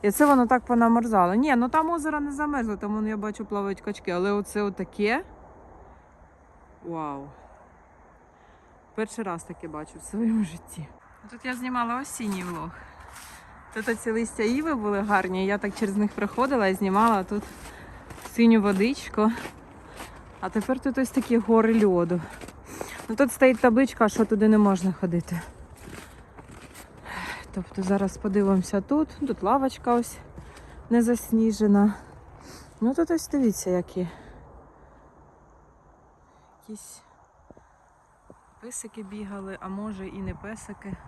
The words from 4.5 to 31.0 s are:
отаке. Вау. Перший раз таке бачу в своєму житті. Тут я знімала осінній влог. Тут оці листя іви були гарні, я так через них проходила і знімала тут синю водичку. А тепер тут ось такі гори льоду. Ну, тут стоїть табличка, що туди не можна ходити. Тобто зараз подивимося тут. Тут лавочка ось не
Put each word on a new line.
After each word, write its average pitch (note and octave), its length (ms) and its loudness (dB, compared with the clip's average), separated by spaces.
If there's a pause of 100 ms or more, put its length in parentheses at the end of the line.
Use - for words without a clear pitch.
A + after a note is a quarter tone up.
отаке. G#3 640 -2 (1600)
Вау. D3 420 -8 (1700)
Перший A3 280 -8
раз F3 200 -6
таке E3+ 240 -14
бачу D3+ 320 -12
в - 40 -20
своєму A3 400 -2
житті. D#3+ 440 -10 (440)
Тут A#3+ 140 -18
я B3+ 80 -4
знімала B3 480 -4
осінній G3+ 420 -6
влог. E3+ 260 -8 (1040)
Тут A3 160 -4
оці A3+ 220 -4
листя A3+ 320 -2
іви C#4 320 0
були G#3 260 -2
гарні, F#3+ 440 0
я G3+ 120 0
так G3+ 180 -4
через G3+ 220 -2
них G#3 140 2
проходила A#3 560 0
і F#3+ 60 2
знімала G3 500 2
тут G#3 200 -6 (920)
синю A3+ 260 8
водичку. G#3+ 680 2 (1120)
А F#3 80 -6
тепер B3+ 300 -2
тут C4+ 180 -2
ось C4 120 0
такі A#3 280 2
гори A3+ 480 6
льоду. F3 360 2 (880)
Ну, A3 60 -4
тут C4+ 160 4
стоїть C4 280 4
табличка, A#3+ 500 4
що A3 160 2
туди G#3+ 220 2
не G#3+ 100 8
можна F#3+ 360 4
ходити. E3+ 480 -4 (2000)
Тобто F#3+ 300 -6
зараз G3 340 0
подивимося G3 640 2
тут. D4 280 0 (100)
Тут C4 240 -4
лавочка B3+ 500 0
ось A#3+ 240 -2 (720)
не A#3 140 4